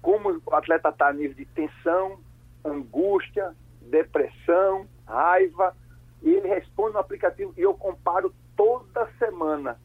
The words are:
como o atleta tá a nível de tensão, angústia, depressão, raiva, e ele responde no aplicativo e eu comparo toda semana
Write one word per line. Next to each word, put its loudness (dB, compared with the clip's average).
como 0
o -2
atleta 0
tá 2
a 2
nível -6
de -16
tensão, -4
angústia, -4
depressão, 0
raiva, 2
e 2
ele 2
responde -4
no 0
aplicativo -4
e -8
eu 2
comparo -4
toda 0
semana -4